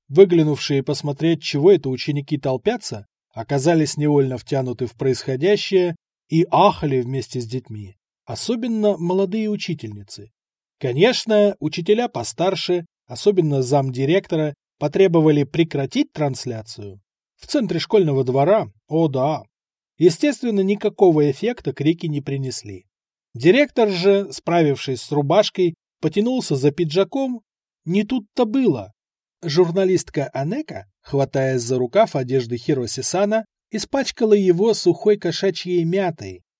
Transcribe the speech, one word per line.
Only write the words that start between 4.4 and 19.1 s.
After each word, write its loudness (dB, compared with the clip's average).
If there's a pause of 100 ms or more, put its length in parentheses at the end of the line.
в -10
происходящее 0 (340)
и 2
ахали 2
вместе -6
с -10
детьми, -12 (280)
особенно -2
молодые -2
учительницы. -8 (480)
Конечно, 2
учителя 0
постарше, -4 (220)
особенно 0
замдиректора, 0 (260)
потребовали 4
прекратить -2
трансляцию. -8 (340)
В -20
центре -2
школьного 2
двора, 2 (200)
о 0
да. -2 (540)